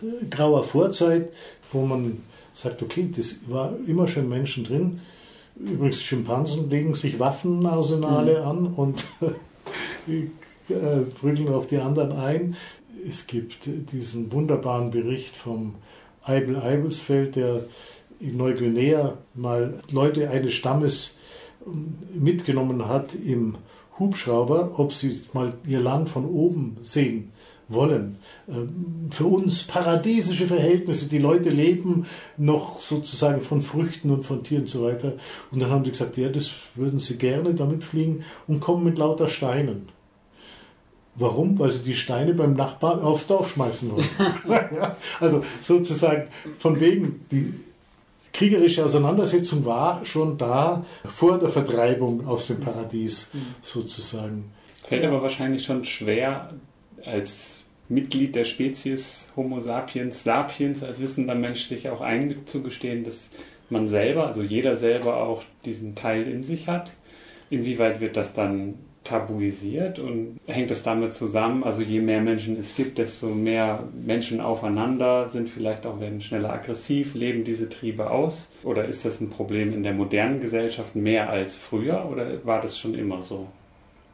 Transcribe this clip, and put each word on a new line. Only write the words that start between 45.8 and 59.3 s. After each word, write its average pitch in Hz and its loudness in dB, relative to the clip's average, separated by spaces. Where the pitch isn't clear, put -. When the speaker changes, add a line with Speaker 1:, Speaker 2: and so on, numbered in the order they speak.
Speaker 1:
von 151 4
wegen, 170 4
die 143 0
kriegerische 170 6
Auseinandersetzung 160 4
war 127 2
schon 156 0
da 143 2
vor 175 4
der 175 2
Vertreibung 120 2
aus 120 -2
dem 113 -2
Paradies, 113 -4
Speaker 2:
Mhm. 143 -8
Speaker 1:
sozusagen. 107 -8
Speaker 2:
Fällt 127 2
Speaker 1:
Ja. 139 4
Speaker 2:
aber 135 4
wahrscheinlich 135 -2
schon 127 -2
schwer, 127 -2
als - -6
Mitglied 135 0
der 117 2
Spezies 131 -4